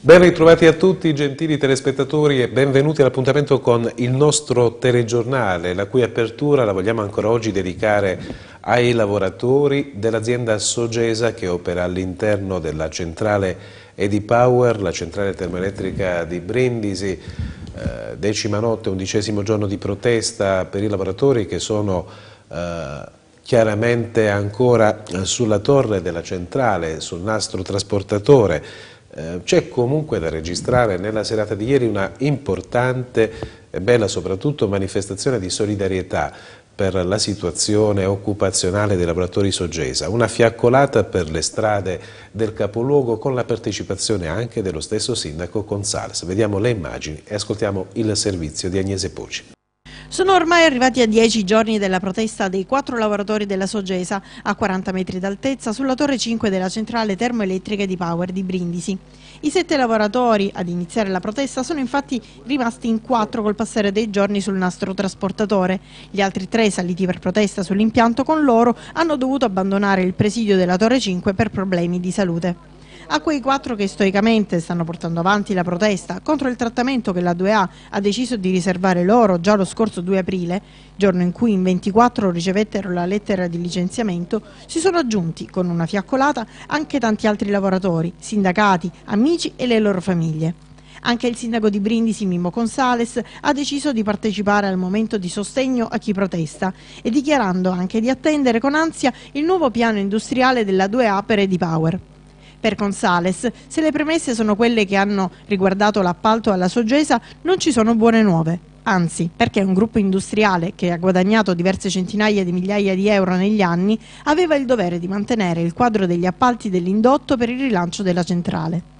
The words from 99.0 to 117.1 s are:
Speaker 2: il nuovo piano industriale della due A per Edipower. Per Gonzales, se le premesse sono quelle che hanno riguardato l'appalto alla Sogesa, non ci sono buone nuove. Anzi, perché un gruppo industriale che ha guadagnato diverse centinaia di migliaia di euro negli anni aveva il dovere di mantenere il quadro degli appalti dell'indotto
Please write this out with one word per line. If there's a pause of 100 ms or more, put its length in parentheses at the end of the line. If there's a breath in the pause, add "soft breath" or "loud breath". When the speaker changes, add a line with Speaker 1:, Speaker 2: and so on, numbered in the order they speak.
Speaker 2:
il
nuovo
piano
industriale
della
due
A
per
Edipower. (580 loud breath)
Per
Gonzales, (200 loud breath)
se
le
premesse
sono
quelle
che
hanno (160 loud breath)
riguardato
l'appalto
alla
Sogesa, (220 loud breath)
non
ci
sono
buone
nuove. (260)
Anzi,
perché
un
gruppo
industriale
che
ha
guadagnato
diverse
centinaia
di
migliaia
di
euro
negli
anni (280 loud breath)
aveva
il
dovere
di
mantenere
il
quadro
degli
appalti
dell'indotto